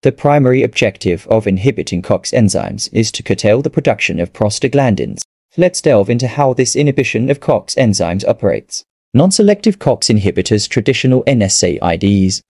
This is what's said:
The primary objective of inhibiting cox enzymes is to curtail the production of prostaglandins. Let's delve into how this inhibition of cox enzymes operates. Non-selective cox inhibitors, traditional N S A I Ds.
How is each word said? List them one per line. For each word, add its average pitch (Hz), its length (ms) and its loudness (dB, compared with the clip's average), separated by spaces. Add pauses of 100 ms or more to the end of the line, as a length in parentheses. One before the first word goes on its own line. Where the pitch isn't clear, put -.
The 135 100 2
primary 135 500 2
objective 104 640 -2
of 110 200 0
inhibiting 95 540 -2
cox 92 300 -4
enzymes - 640 -2
is 113 200 0
to - 120 -12
curtail 107 360 0
the 139 80 -4
production 120 520 -2
of 87 120 -4
prostaglandins. 120 880 -2 (380)
Let's 175 240 0
delve 104 260 2
into 120 200 -2
how 135 260 0
this 127 220 -2
inhibition 131 520 0
of 143 120 -2
cox - 340 -2
enzymes 98 520 0
operates. - 580 -4 (280)
Non-selective 202 680 2
cox - 260 -2
inhibitors, 101 600 0
traditional 127 580 0
N 127 160 2
S 95 220 0
A 85 180 0
I 85 140 0
Ds. 98 540 2